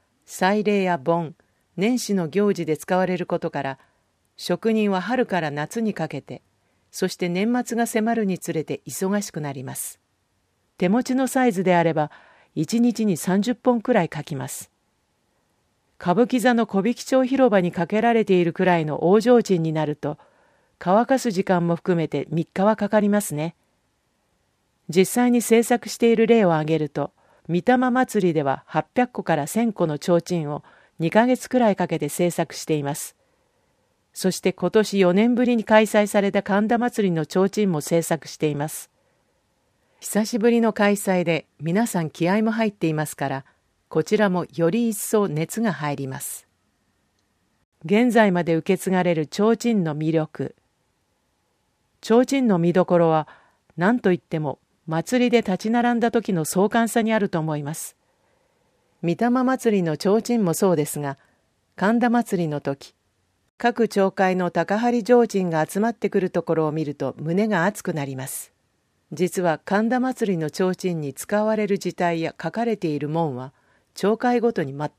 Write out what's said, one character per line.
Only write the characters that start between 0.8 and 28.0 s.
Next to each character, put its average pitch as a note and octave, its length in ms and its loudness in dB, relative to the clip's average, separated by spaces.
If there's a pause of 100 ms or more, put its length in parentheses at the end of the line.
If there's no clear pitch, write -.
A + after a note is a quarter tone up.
や F3 140 0
盆、 E3 380 -2 (420)
年 A3+ 220 0
始 G#3 140 -4
の F3 140 0
行 G3+ 260 0
事 E3+ 120 -6
で A3+ 120 0
使 F#3 200 -2
わ F#3 80 2
れ F3+ 100 0
る F3 100 -4
こ F3 140 -4
と E3 100 -6
か C#3+ 140 -4
ら、 C3+ 160 -8 (560)
職 A3 380 -2
人 G#3+ 180 2
は F#3 80 0
春 A#3 260 0
か F3 160 -2
ら D3+ 80 -2
夏 D3+ 320 -6
に G#3+ 120 -2
か D#3+ 160 -6
け C#3 120 -10
て、 - 200 -16 (500)
そ - 160 -4
し - 80 -10
て F3+ 140 -4
年 G3+ 240 0 (120)
末 A#3 120 -6
が A#3 100 0
迫 A3+ 260 0
る A3 120 0
に F#3 140 -2
つ E3+ 140 -8
れ D#3+ 100 -2
て - 240 -8
忙 F#3+ 340 -2
し - 100 -10
く D#3 100 -8
な C#3+ 100 -6
り C3+ 120 -12
ま C3 120 -12
す。 - 240 -12 (760)
手 F3+ 120 2
持 A#3+ 140 2
ち B3+ 120 -2
の C4 120 0
サ B3+ 200 0
イ A#3 40 4
ズ F3+ 120 -2
で F3+ 120 4
あ E3+ 80 4
れ E3 100 2
ば、 D3+ 180 0 (440)
一 A3 260 0
日 A3+ 240 2
に F3+ 120 0
三 F#3 240 0
十 A#3 140 -2
本 A#3+ 260 0
く B3+ 120 0
ら F#3+ 100 4
い D3+ 60 -4
描 D3+ 140 -10
き D3 120 -10
ま C3 120 -8
す。 - 240 -14 (1300)
歌 F3 140 0
舞 A#3 120 4
伎 B3+ 140 0
座 B3 140 4
の A3+ 140 2
小 G3 180 0
引 A#3+ 100 0
町 C4 280 2
広 B3+ 260 4
場 G3 120 4
に F3 100 0
か E3+ 160 -2
け G#3+ 140 0
ら A#3 120 4
れ A3 120 2
て F#3+ 100 4
い F3 100 4
る E3 80 0
く F#3 120 0
ら F3 140 4
い D#3 60 -2
の D3+ 240 0
大 G#3+ 120 6
提 A#3+ 200 6
灯 F3+ 200 0
に D#3+ 120 0
な D#3 120 0
る D3 100 -2
と、 C#3+ 220 -6 (600)
乾 G#3 260 2
か C4+ 120 2
す B3 140 -2
時 F#3 120 -2
間 F3 220 2
も E3+ 100 2
含 F3 200 0
め D#3 120 0
て C#3 220 -4
三 D#3 160 -2
日 - 200 -2
は G#3+ 100 4
か G#3 140 -4
か G#3+ 100 2
り G#3 100 2
ま G#3 120 2
す - 120 -8
ね。 D3+ 220 -6 (1300)
実 F3 160 4
際 B3 260 2
に A#3+ 100 2
制 A#3 220 4
作 A#3+ 260 -2
し - 80 -10
て A#3 140 4
い A3+ 40 4
る A3+ 120 4
例 A3+ 180 6
を E3+ 80 4
挙 D#3 120 0
げ D#3 140 0
る D3+ 100 -2
と、 - 220 -6 (380)
御 E3+ 160 -2
霊 B3+ 120 4
祭 B3 500 0